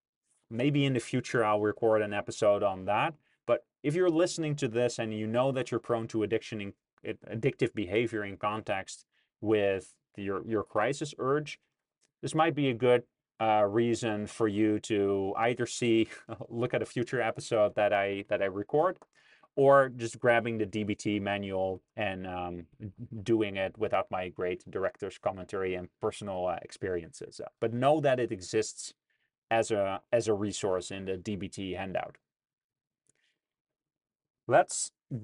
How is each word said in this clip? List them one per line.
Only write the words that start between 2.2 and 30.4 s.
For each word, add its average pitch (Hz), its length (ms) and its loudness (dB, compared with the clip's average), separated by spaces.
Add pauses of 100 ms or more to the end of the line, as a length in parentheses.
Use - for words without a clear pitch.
on 95 220 0
that. 123 280 0 (320)
But 120 200 2 (180)
if 147 120 0
you're 180 140 4
listening 160 480 0
to 139 100 -2
this 117 320 0
and 110 180 -4
you 107 100 -4
know 123 240 2
that 127 200 -4
you're 117 80 0
prone 113 280 -2
to 110 160 0
addiction 110 380 -2
in, - 560 -12 (120)
addictive 117 440 -2
behavior 107 520 0
in 98 120 -10
context 104 680 -6 (340)
with 101 540 2 (220)
your, 98 300 -6
your 107 180 0
crisis 139 540 -2
urge, 143 420 -2 (640)
this 135 140 -6
might 160 180 2
be 139 160 2
a 123 40 0
good, 123 300 4 (360)
uh, 107 280 4
reason 110 600 0
for 110 200 0
you 107 320 2
to 98 580 0
either 120 280 0
see, 113 420 2 (220)
<laughs> 113 200 -12
look 120 240 -2
at 120 80 0
a 104 40 -2
future 123 340 -4
episode 110 560 0
that 104 160 4
I, 98 380 0
that 101 120 0
I 98 40 2
record, 147 540 0 (560)
or 139 340 8
just 117 300 -8
grabbing 117 400 2
the 107 80 0
D 107 160 -4
B 101 120 -2
T 104 240 -2
manual 98 640 -4 (160)
and, 95 300 -4
um, 90 380 -8 (580)
doing 107 340 0
it 95 200 -4
without 98 340 0
my 92 180 -4
great 90 400 -6
director's 95 480 -6
commentary 95 580 -4
and 87 140 -8 (100)
personal, 98 480 -4
uh, 87 140 -2
experiences. - 840 -8
Uh, - 60 -12 (100)
but 113 140 -2
know 143 260 2
that 135 200 2
it 117 120 -2
exists 107 600 -6 (580)
as 113 200 2
a, 98 300 0 (100)
as 113 160 2
a 110 60 4
resource 98 560 -2